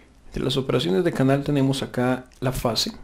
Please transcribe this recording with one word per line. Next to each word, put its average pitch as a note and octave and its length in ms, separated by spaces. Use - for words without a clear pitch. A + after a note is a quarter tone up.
De - 60
las C3+ 160
operaciones D#3+ 480
de E3+ 80
canal C#3 320
tenemos C3+ 400
acá B2+ 400
la B2+ 100
fase. - 400